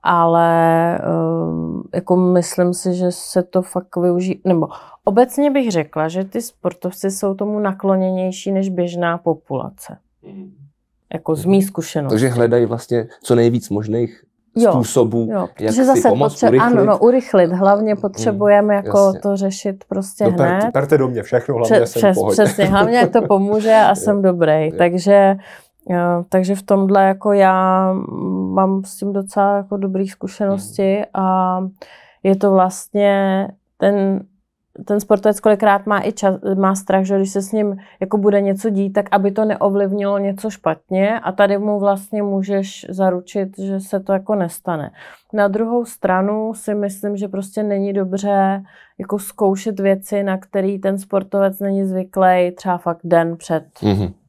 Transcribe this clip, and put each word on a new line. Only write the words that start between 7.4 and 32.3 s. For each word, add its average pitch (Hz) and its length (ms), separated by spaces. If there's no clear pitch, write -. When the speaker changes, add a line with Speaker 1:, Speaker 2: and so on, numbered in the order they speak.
Speaker 1:
nakloněnější 190 920
než 196 160
běžná 175 500
populace. - 760
Speaker 2:
Mhm. 196 280
Speaker 1:
Jako - 200
z 147 100
Speaker 2:
Mhm. 180 60
Speaker 1:
mý 196 120
zkušenosti. 160 520
Speaker 2:
Takže 123 140
hledají 120 380
vlastně 117 400
co - 120
nejvíc 117 360
možných 107 540
Speaker 1:
Jo, 226 160
Speaker 2:
způsobů, 117 600
Speaker 1:
jo, 196 80
Speaker 2:
jak 90 160
Speaker 1:
protože 110 160
Speaker 2:
si 254 120
Speaker 1:
zase 254 240
Speaker 2:
pomoct, 143 240
Speaker 1:
potře-, - 160
ano, 127 100
Speaker 2:
urychlit. 233 140
Speaker 1:
no, 208 120
urychlit. 226 540
Hlavně 202 420
Speaker 2:
Mhm, 202 60
Speaker 1:
potřebujeme 208 760
jako 202 320
Speaker 2:
jasně. 190 140
Speaker 1:
to 202 160
řešit 196 520
prostě 196 360
Speaker 2:
No, 185 120
per-, 143 120
Speaker 1:
hned. 226 120
Speaker 2:
perte 143 260
do 131 100
mě 117 140
všechno, 123 320
hlavně 117 220
Speaker 1:
Pře-, 120 100
Speaker 2:
jsem - 140
v - 40
Speaker 1:
přes-, 190 100
Speaker 2:
pohodě. 196 180
Speaker 1:
přesně, 196 200
hlavně 208 360
ať - 120
to 233 60
Speaker 2:
<laughs> 220 40
Jo. - 60
Speaker 1:
pomůže 208 460
a 220 140
Speaker 2:
Jo. 202 60
Speaker 1:
jsem 202 280
dobrý. 160 440
Speaker 2:
Jo. 160 120
Speaker 1:
Takže, 196 580
jo, 175 400
takže 190 260
v 196 80
tomhle 196 420
jako 190 280
já 185 600
mám 190 300
s - 120
tím 202 160
docela 196 440
jako 202 200
dobrý 190 320
zkušenosti 196 880
Speaker 2:
Mhm. 190 280
Speaker 1:
a 185 340
je 190 140